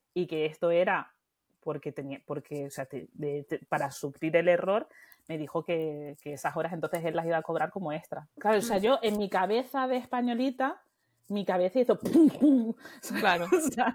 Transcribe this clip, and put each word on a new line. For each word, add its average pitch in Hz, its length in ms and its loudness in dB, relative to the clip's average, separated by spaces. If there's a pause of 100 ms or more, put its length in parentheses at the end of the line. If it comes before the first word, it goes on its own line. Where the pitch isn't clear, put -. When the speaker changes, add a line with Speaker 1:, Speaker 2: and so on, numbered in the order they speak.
(120)
Speaker 1:
y 180 140 -2
que 156 200 -2
esto 160 240 0
era 175 440 2 (460)
porque 147 320 -8
tenía, 139 340 -10
porque, 147 400 -8
o 139 40 -12
sea, 139 160 -10
te-, 123 260 -12
de-, 147 320 -6
te-, - 220 -8
para - 240 -2
suplir 156 460 -4
el 170 120 4
error, 185 400 2 (380)
me 160 120 -8
dijo 156 260 -6
que, 147 560 -4
que 147 140 -10
esas 143 220 -6
horas 165 180 -2
entonces 160 300 -4
él 160 120 -2
las 165 100 -2
iba 165 120 0
a 160 40 -2
cobrar 160 280 -2
como 170 220 -6
extra. 151 360 -10 (100)
Claro, 214 200 2
o 185 40 0
sea, 233 140 0
Speaker 2:
Mm. - 20 2
Speaker 1:
yo 240 240 4
en 208 140 0
mi 202 140 -2
cabeza 233 560 0
de 254 100 0
españolita, 254 840 -2 (460)
mi 202 160 -4
cabeza 185 360 2
hizo 240 180 4
pum, 302 300 6
pum, 247 460 4 (280)
<laughs> 208 160 -6
Speaker 2:
Claro. 175 280 2 (280)
Speaker 1:
¿sabes? 226 200 0